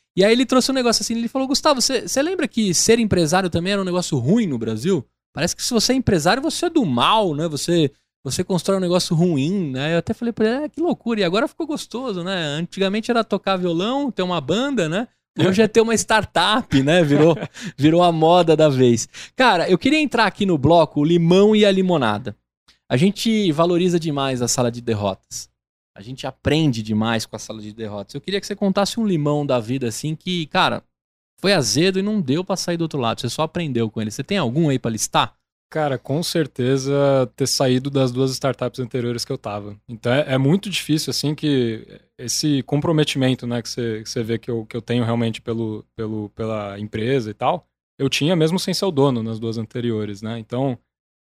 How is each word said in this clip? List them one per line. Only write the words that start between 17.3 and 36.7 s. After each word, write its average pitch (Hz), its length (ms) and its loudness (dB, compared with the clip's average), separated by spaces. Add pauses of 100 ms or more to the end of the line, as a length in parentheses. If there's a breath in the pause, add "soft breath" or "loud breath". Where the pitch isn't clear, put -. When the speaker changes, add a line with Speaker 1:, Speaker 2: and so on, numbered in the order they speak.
Speaker 1:
<laughs> 208 200 -12
virou 160 240 4
a 175 80 6
moda 160 460 6
da 156 120 6
vez. 127 400 4 (280 loud breath)
Cara, 202 340 4
eu 180 80 4
queria 302 220 2
entrar 233 260 2
aqui 196 180 -2
no 180 140 2
bloco, 151 420 4
o 147 40 2
limão 175 500 6
e 208 100 6
a 202 60 6
limonada. 131 640 0 (560 soft breath)
A 127 60 0
gente 202 560 0
valoriza 170 480 2
demais 139 420 -2
a 117 60 -2
sala 120 200 0
de 120 120 -8
derrotas. 104 680 -6 (480)
A 101 60 -20
gente 127 240 -12
aprende 135 560 0
demais 110 420 0
com - 120 -14
a - 20 -8
sala 107 220 -14
de 104 120 -14
derrotas. 104 440 -12
Eu 143 40 -12
queria 196 200 -6
que - 80 -14
você 202 80 -8
contasse 196 420 -2
um 226 80 0
limão 147 400 0
da 127 140 0
vida, 123 260 -4
assim, 147 300 -6
que, 175 300 -6
cara, 156 360 0 (580)
foi 190 120 2
azedo 175 480 2
e - 20 0
não 214 180 -2
deu 143 220 0
pra 185 140 -4
sair 175 200 -4
do 165 60 -2
outro 156 160 -4
lado. 113 220 -2
Você 123 80 -4
só 151 140 -4
aprendeu 143 460 -2
com 113 120 -8
ele. 107 100 -4
Você 135 140 -10
tem 202 140 -2
algum 147 320 0
aí 135 80 0
pra 120 120 -4
listar? 123 440 -2 (360)
Speaker 2:
Cara, 147 280 -2
com 147 240 -4
certeza 135 1160 0